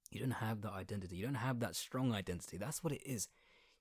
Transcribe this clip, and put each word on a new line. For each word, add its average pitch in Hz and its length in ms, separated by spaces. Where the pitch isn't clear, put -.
You - 100
don't 127 120
have 113 300
that 104 120
identity. 95 420
You 92 100
don't 139 100
have 123 260
that 107 160
strong 131 360
identity. 90 440
That's 101 260
what 165 80
it 139 140
is. 123 240